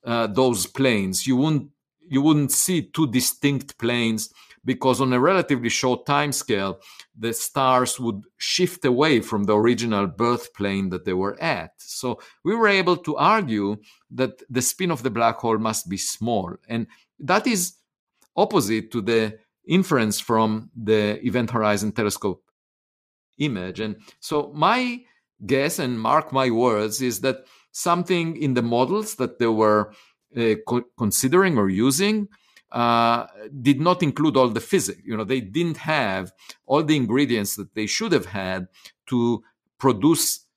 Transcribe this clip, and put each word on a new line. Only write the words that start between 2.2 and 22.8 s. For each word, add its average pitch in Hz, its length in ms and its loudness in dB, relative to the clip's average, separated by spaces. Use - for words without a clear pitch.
wouldn't 147 300 4
see 175 300 0
two 160 260 -2
distinct 139 680 -2
planes 117 560 -2
because 127 360 0
on 131 120 2
a 127 60 4
relatively 147 500 2
short 123 380 -2
time 147 240 0
scale, 98 500 -2
the 113 140 -4
stars 127 680 0
would 107 240 -4
shift - 480 -2
away 131 360 4
from 104 240 -2
the 104 120 4
original 110 500 2
birth 117 480 -2
plane 98 360 -2
that 90 140 -6
they 98 80 -2
were 95 300 -4
at. 104 360 -4
So - 420 -8
we 185 100 0
were 226 140 2
able 185 300 2
to 151 180 -6
argue 123 640 0
that 127 360 -4
the 127 140 -2
spin 180 300 -2
of 123 100 -6
the 127 80 -2
black 113 280 2
hole 110 200 0
must 110 300 -4
be 98 80 -4
small. 98 580 -4
And 117 180 -4
that 185 300 0
is 185 260 -2
opposite 117 560 0
to 120 80 -2
the 110 380 0
inference 143 520 0
from 110 560 0
the 107 520 0
Event 117 240 0
Horizon 107 420 0
Telescope 101 500 -2